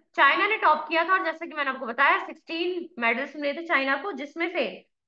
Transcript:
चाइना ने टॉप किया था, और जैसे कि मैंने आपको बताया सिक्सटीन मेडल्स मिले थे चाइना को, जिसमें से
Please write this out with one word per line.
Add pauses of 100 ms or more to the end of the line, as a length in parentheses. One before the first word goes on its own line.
(160)
चाइना
ने
टॉप
किया
था,
और
जैसे
कि
मैंने
आपको
बताया
सिक्सटीन (100)
मेडल्स
मिले
थे
चाइना
को,
जिसमें
से (440)